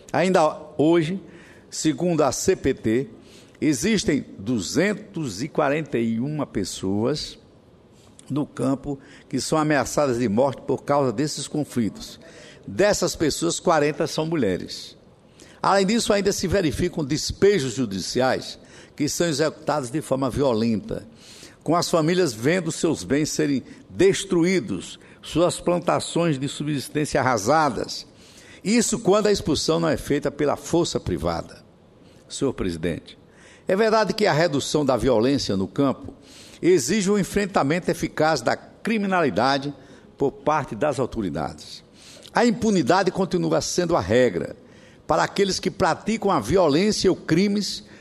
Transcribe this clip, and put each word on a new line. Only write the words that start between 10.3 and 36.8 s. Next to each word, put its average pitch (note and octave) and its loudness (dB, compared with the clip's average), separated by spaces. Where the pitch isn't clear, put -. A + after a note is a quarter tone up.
por C3 -4
causa C#3+ 2
desses C#3+ -4
conflitos. - -4
Dessas E3+ 0
pessoas, D#3+ -2
quarenta D#3 2
são D#3 -4
mulheres. A2+ -4
Além F#3+ 4
disso, A3 2
ainda G3+ 2
se - -4
verificam E3 0
despejos C#3+ 2
judiciais A#2+ -2
que C#3+ -2
são F3 0
executados D3 -2
de D3 -4
forma C3 -2
violenta, A2 0
com D#3+ 2
as E3+ 0
famílias E3+ 2
vendo D#3 0
seus G#2+ -2
bens C3+ 0
serem C#3 -2
destruídos, E3 0
suas E3 0
plantações E3+ 0
de C#3 -4
subsistência D3 -4
arrasadas. B2+ 0
Isso G#3+ 0
quando G#3 2
a G#3 4
expulsão D#3+ 0
não E3 0
é A#2 0
feita C#3+ -2
pela C#3+ 0
força - -2
privada. E2 -4
Senhor C3+ -4
presidente, E2+ -6
é F#3 2
verdade A3 2
que G#3+ 0
a F3 4
redução D3+ 2
da B2+ 4
violência A#2+ 2
no F#2+ 0
campo - -2
exige F3 2